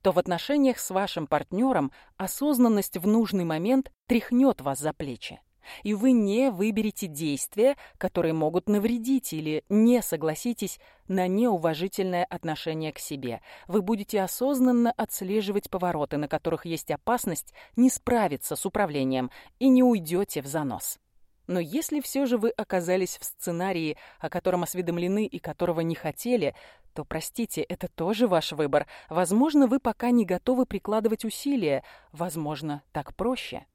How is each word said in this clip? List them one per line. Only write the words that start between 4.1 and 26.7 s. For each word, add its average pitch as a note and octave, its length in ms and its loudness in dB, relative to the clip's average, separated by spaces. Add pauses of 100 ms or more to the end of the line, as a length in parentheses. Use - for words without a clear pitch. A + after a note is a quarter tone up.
вас C3+ 180 -2
за D3+ 140 -2
плечи. - 460 -10 (440)
И G#3 100 0
вы A3+ 180 4
не A#3 400 4
выберете G#3 560 -2
действия, D#3+ 680 0 (220)
которые E3 360 0
могут D#3+ 340 0
навредить, A3+ 680 0
или D#3 360 -4
не A3 320 4
согласитесь E3 760 -4 (280)
на F#3 200 0
неуважительное F3+ 1000 0
отношение D#3+ 680 -6
к - 80 -16
себе. B2+ 420 -8 (260)
Вы F#3+ 140 0
будете G3+ 400 -2
осознанно B3 720 2
отслеживать G3+ 760 -4
повороты, E3 480 -2
на D3 100 -4
которых D#3+ 380 -2
есть E3 260 -6
опасность G3+ 640 -2 (220)
не B3 140 6
справиться F#3 680 0
с - 100 -8
управлением, C#3 680 0 (280)
и C4 100 6
не B3+ 140 8
уйдёте F3+ 580 2
в C3+ 60 -12
занос. C#3 500 -4 (500)
Но F3+ 120 -2
если C4+ 400 -4
всё C4+ 280 -2
же A#3 100 2
вы A3 140 0
оказались F#3 680 -2
в - 80 -16
сценарии, E3+ 720 -4 (220)
о C3 100 -6
котором F3+ 340 0
осведомлены F3+ 600 -2
и - 140 -8
которого E3+ 420 -2
не E3 140 -2
хотели, E3+ 580 -2 (400)